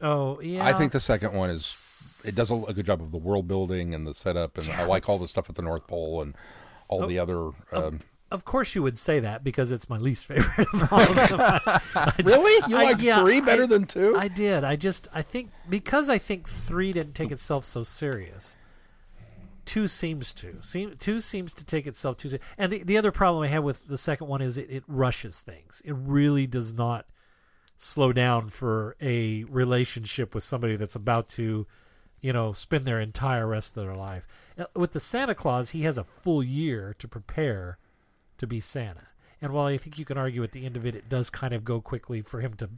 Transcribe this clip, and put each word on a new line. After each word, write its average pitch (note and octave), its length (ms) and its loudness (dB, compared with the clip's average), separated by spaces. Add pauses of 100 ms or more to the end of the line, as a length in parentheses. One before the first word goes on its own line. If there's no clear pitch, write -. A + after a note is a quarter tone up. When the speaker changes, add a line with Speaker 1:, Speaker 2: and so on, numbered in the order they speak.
Speaker 1:
Oh, C#3+ 400 -2
yeah. F3+ 240 -4
Speaker 2:
I - 80 4
think D#3 180 2
the C3+ 80 0
second G#2 340 0
one F#2+ 160 0
is, - 800 -8
it G2 80 -6
does A#2 160 0
a, A#2+ 120 2
a G#2 100 -6
good F#2+ 120 -4
job F2+ 160 0
of D#2+ 100 -10
the E2+ 60 -6
world F#2 300 0
building F2+ 460 -2
and D#2 120 -6
the D2 80 -8
setup, F2 440 -2
and D#2 140 -6
I F2 140 -2
like F#2+ 220 2
all G2+ 80 4
Speaker 1:
Yes. F2+ 80 -2
Speaker 2:
the E2+ 60 -6
stuff - 200 -4
at E2+ 60 -12
the F2+ 60 -6
North E2 260 -4
Pole E2 340 -4
and C#2+ 140 -8 (540)
all F#2 140 0
Speaker 1:
Oh, F#2 40 -2
Speaker 2:
the F2+ 120 0
other, F2 180 0
Speaker 1:
of, D#2+ 180 -4 (160)
Speaker 2:
um, D#2 300 -2 (300)
Speaker 1:
of F#3 140 -6
course - 300 0
you F#3 80 0
would B2 140 0
say D3+ 220 0
that A2 240 -4
because B2+ 280 0
it's A#2+ 180 -4
my A2+ 80 -4
least B2 280 -2
favorite - 480 2
of E3+ 180 4
all G#3+ 100 8
of F#3 140 8
them. G#3+ 240 6
<laughs> - 0 -
I, G3+ 420 4 (140)
I, D3+ 180 4 (120)
Speaker 2:
Really? E4+ 440 8
You A#3 80 4
Speaker 1:
I, A#3 60 8
Speaker 2:
like A#3 180 6
Speaker 1:
yeah, A3+ 180 6
Speaker 2:
three G3+ 220 8
better B3 220 6
Speaker 1:
I, B3+ 40 4
Speaker 2:
than G#3 180 6
two? G3+ 320 4
Speaker 1:
I G3 100 2
did. F#3+ 360 2
I C#3+ 120 2
just, F3 380 -4
I D#3+ 80 -4
think, A#3+ 300 -8 (180)
because C#4 400 2
I A3+ 80 4
think F#3+ 320 -6
three F#3 440 -2
didn't D#3 200 -2
take D3+ 180 -4
itself C#3 320 -4
so A#2 200 -6
serious. G2 760 -8 (1080)
Two G#3 220 0
seems D#3 460 -4
to. F2+ 280 -14
Seem, F#3 360 -8
two G#3+ 240 -2
seems F#3 320 -8
to D3+ 100 -18
take D3 240 -4
itself B2+ 300 -6
too C#3+ 120 -12
se-, C3 100 -6 (180)
and F#3+ 160 -2
the, F#3+ 100 -6
the G3 140 2
other G#3+ 140 4
problem E3+ 320 2
I C#3+ 40 0
have D3+ 160 0
with C#3+ 240 -4
the C#3 120 -6
second D3+ 280 -4
one C3+ 140 -2
is B2+ 160 -2
it, C3+ 120 -10
it C3 180 -10
rushes B2+ 520 -2
things. - 460 -20
It D3+ 80 -6
really C#3 540 4
does A#2 260 -4
not A#2 320 -2 (720)
slow C3+ 360 2
down B2 360 2
for A2 520 -2
a A2+ 440 -2
relationship B2 880 0
with G#2 80 -4
somebody A#2 320 -2
that's G#2 200 -6
about A#2 320 0
to, A2 380 -4 (560)
you C3 120 -2
know, A2+ 200 0
spend C#3 320 -4
their A#2 140 0
entire A2+ 480 -2
rest G#2 300 -4
of G#2 60 -8
their F#2+ 120 -8
life. F#2+ 320 -10 (300)
Uh, F3 80 -8 (100)
with F3 180 0
the D3 60 -4
Santa B3 360 -2
Claus, B2 360 -2
he D#3+ 120 -4
has D3 140 0
a G2 60 -4
full D#3 400 -2
year B2 560 -4
to - 80 -14
prepare G#2 680 -6 (600)
to C3 80 -6
be A2+ 140 -6
Santa. G#2+ 480 -10 (340)
And C#3 120 -6
while C#3+ 120 0
I C#3 120 0
think D3+ 200 -10
you D#3 80 -10
can C3+ 120 -6
argue B2+ 260 -2
at A2+ 80 -6
the C3 140 -12
end B2 120 -8
of A#2 80 -6
it, B2 100 -4
it - 140 -16
does B2+ 200 0
kind B2 240 -6
of A2 120 -4
go A#2 160 -2
quickly A#2 400 -8
for A2+ 200 -10
him B2 140 -6
to G#2 220 -8